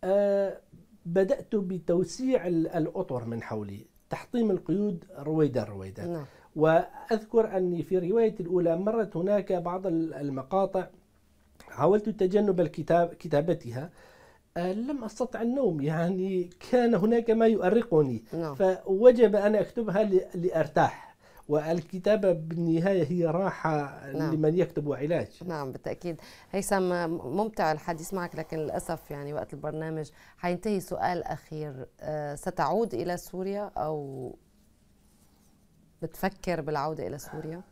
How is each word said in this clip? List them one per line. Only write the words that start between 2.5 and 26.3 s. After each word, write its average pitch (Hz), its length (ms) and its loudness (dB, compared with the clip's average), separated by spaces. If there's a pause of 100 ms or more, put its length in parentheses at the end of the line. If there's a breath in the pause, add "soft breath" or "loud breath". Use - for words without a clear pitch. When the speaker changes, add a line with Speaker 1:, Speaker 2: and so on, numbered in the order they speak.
Speaker 1:
الأطر 151 580 -4
من 117 180 -6
حولي، 104 420 -8 (240)
تحطيم 226 420 -2
القيود 190 540 -2 (140)
رويدا 143 440 0
رويدا. 98 420 -10
Speaker 2:
نعم. 170 200 -6 (300 loud breath)
Speaker 1:
وأذكر 196 1000 2
أني 175 260 0
في 185 140 0
روايتي 214 460 2
الأولى 170 340 2
مرت 208 400 -2
هناك 196 360 0
بعض 180 340 -2
ال-، 165 260 0
المقاطع 147 760 -2 (800)
حاولت 202 400 2
تجنب 196 520 2
الكتاب-، 170 520 2
كتابتها. 151 760 -2 (680 soft breath)
آه، 175 160 -2
لم 247 300 -4
أستطع 226 380 -6
النوم، 233 400 0
يعني، 175 680 0 (220)
كان 233 240 6
هناك 226 360 2
ما 226 160 6
يؤرقني. 180 760 4 (100)
Speaker 2:
نعم. 156 220 -4
Speaker 1:
فوجب 202 800 6
أن 208 200 4
أكتبها 208 480 0
ل-، 190 220 4 (100)
لأرتاح، 165 840 0 (320 soft breath)
والكتابة 180 840 2
بالنهاية 170 720 0
هي 170 220 0
راحة 156 840 -2
Speaker 2:
نعم. 156 240 -2
Speaker 1:
لمن 156 220 2
يكتب 160 300 0
وعلاج. 139 400 -2 (180)
Speaker 2:
نعم، 151 260 -6
بالتأكيد. 156 500 -8 (300 loud breath)